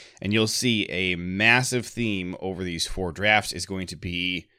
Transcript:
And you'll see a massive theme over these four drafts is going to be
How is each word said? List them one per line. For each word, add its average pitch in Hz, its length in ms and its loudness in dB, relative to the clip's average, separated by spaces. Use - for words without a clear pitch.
And 98 120 -2
you'll 110 140 4
see 110 420 2
a 90 280 0
massive 113 680 2
theme 98 540 -4
over 92 240 -4
these 85 240 -2
four 90 240 -4
drafts 104 420 2
is 90 140 -6
going 95 220 -6
to 85 80 -10
be 87 500 -4